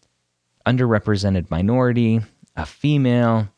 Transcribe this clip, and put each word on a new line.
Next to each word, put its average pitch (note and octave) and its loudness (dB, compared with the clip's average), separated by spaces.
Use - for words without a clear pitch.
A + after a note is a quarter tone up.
underrepresented G#2 0
minority, A2+ 0
a C3+ -8
female, A#2+ 0